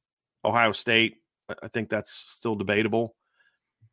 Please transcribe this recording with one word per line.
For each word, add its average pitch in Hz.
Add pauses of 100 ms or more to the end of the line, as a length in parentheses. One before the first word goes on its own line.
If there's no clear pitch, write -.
(460)
Ohio 113
State. 113 (320)
I, -
I -
think 113
that's -
still -
debatable. 107 (760)